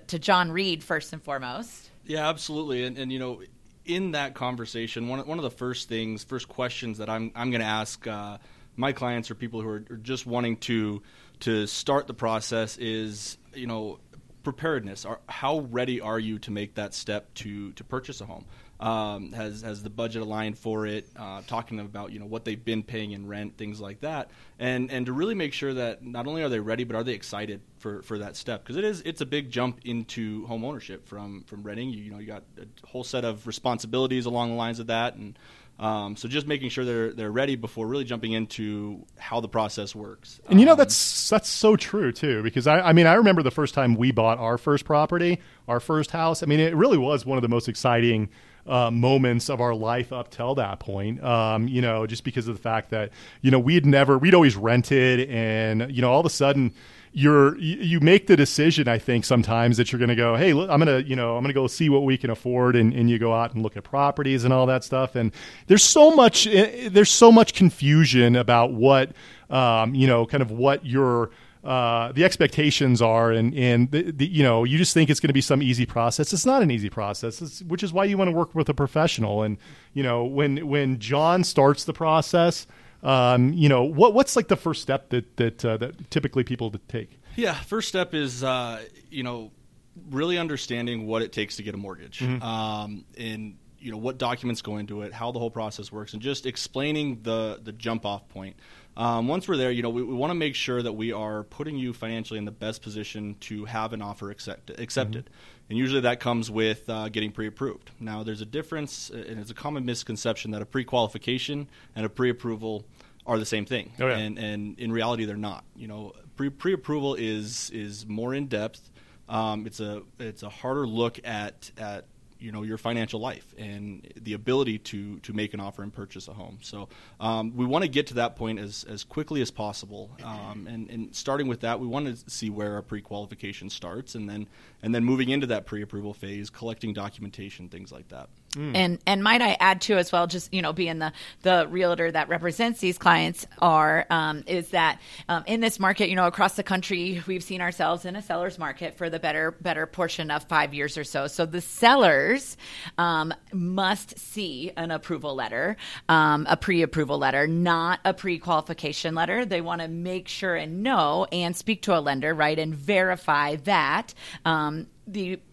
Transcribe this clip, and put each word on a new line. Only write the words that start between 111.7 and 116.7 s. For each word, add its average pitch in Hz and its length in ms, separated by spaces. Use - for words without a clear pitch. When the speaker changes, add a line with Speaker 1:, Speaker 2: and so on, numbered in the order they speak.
Speaker 2:
and 110 100
a 107 40
pre-approval 113 760
are 117 140
the 107 60
same 107 200
thing. 120 340
Speaker 3:
Oh, 131 80
yeah. 123 100
Speaker 2:
And, 107 200
and 104 420
in 113 120
reality, 113 340
they're 104 120
not. 104 260
You 123 120
know, 104 260
pre, 139 140
pre-approval 147 640